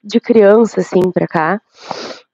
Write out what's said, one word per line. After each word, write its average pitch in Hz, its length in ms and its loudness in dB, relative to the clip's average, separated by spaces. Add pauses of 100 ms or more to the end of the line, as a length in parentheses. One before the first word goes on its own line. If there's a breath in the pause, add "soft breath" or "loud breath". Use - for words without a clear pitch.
de 214 160 -4
criança, 214 640 2
assim, 180 300 -2
pra 170 160 -4
cá. 170 340 -4 (720 loud breath)